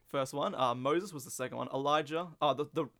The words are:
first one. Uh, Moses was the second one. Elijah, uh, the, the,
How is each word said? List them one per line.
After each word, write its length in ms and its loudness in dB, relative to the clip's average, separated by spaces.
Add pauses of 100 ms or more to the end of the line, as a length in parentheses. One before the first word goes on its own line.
first 260 -2
one. 220 0
Uh, 180 4
Moses 400 0
was 120 -10
the 60 -12
second 260 -4
one. 160 -2
Elijah, 560 0 (120)
uh, 120 6
the, 200 -2
the, 120 0 (140)